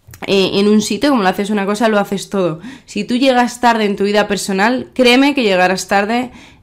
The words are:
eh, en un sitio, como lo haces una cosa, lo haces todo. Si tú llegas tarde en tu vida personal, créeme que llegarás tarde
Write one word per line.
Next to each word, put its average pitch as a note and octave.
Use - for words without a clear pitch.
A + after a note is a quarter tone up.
eh, F#3+
en G3+
un G#3+
sitio, G#3+
como A#3+
lo F#3
haces G3
una G3
cosa, G#3
lo G#3
haces -
todo. F3
Si G3+
tú B3
llegas B3
tarde A3+
en G3
tu G3
vida G#3
personal, G#3
créeme C4
que C4
llegarás F#3
tarde A3+